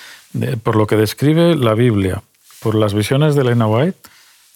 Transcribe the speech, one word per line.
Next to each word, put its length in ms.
de, 240
por 180
lo 120
que 80
describe 600
la 200
Biblia, 480
por 140
las 220
visiones 400
de 60
Elena 260
White, 320